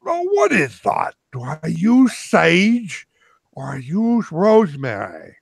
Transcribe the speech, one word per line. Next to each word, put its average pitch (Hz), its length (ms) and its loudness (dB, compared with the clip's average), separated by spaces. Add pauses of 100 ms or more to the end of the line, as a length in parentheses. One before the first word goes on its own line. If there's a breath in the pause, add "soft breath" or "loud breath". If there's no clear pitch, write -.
Oh, 339 180 -4 (100)
what 403 200 2
is 151 300 -2
that? - 320 -4 (180)
Do 123 100 -12
I 147 240 -10
use 214 500 2
sage 190 880 0 (460)
or 139 120 -16 (100)
I - 20 -10
use 208 560 -2
rosemary? 139 1080 0